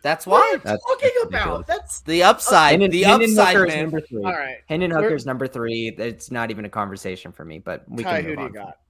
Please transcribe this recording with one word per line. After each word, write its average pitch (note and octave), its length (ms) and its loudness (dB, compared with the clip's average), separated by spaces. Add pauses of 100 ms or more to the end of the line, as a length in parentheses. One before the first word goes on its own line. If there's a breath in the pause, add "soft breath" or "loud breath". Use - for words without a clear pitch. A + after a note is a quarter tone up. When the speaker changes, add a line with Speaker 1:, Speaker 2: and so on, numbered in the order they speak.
Speaker 1:
That's D#3 180 -2
Speaker 2:
What F#4+ 120 2
are - 20 8
Speaker 1:
why. A4+ 140 4
Speaker 2:
you - 100 -2
Speaker 3:
That's G#3 220 -4
Speaker 2:
talking B4+ 320 0
Speaker 3:
ridiculous. A4+ 280 -2
Speaker 2:
about? - 220 -6
That's - 360 -8
Speaker 1:
The E3 200 0
upside, F#3 480 6
Speaker 3:
Hendon, F#3 220 4
Speaker 1:
the F3+ 100 2
Speaker 3:
Hendon A3+ 280 6
Speaker 1:
upside, G3+ 260 4
Speaker 3:
Hooker F#3+ 100 6
is D#3+ 80 0
Speaker 1:
man. D3+ 120 -2
Speaker 3:
number D#3 140 -4
three. A2 240 -10
Speaker 2:
All F#3 60 -2
right. C3+ 360 -8
Speaker 3:
Hendon E3+ 260 -2
Speaker 2:
We're D#3 100 0
Speaker 3:
Hooker D3+ 140 0
is B2 100 -8
number C3 220 -4
three. A#2 400 -6 (100)
It's A2+ 320 -10
not A#2 220 -6
even G#2+ 120 -10
a G#2 40 -10
conversation G2 640 -8
for - 120 -18
me, D#2+ 140 -16
but - 300 -10
we A#2 160 -10
Speaker 2:
Ty, E3+ 180 -2
Speaker 3:
can - 0 -
Speaker 2:
who E3 60 -10
Speaker 3:
move D#3 80 -8
Speaker 2:
do - 60 -10
you C3 40 -10
Speaker 3:
on. A2 60 -12
Speaker 2:
got? G2 260 -16 (120)